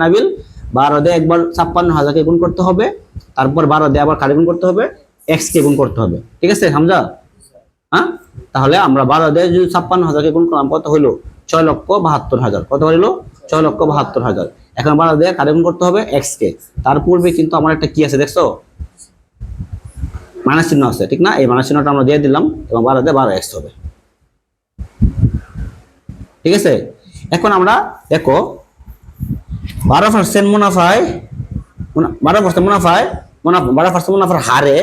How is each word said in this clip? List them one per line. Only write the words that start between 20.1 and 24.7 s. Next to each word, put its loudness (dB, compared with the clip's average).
মাইনাস 0
চিহ্ন 2
আছে, -4
ঠিক -2
না? 2
এই 2
মাইনাস 0
চিহ্নটা 0
আমরা 2
দিয়ে 4
দিলাম 2
এবং 0
বারো 2
দিয়ে 2
বারো 2
এক্স -10
হবে। -12